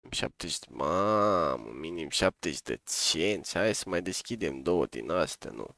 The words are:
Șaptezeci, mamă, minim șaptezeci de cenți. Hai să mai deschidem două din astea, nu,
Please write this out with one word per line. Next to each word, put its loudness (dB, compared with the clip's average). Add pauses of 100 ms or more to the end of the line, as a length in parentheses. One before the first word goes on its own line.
(100)
Șaptezeci, -4
mamă, 2
minim -6
șaptezeci 0
de -4
cenți. 0
Hai 4
să -6
mai 0
deschidem -4
două 4
din -8
astea, 0
nu, -10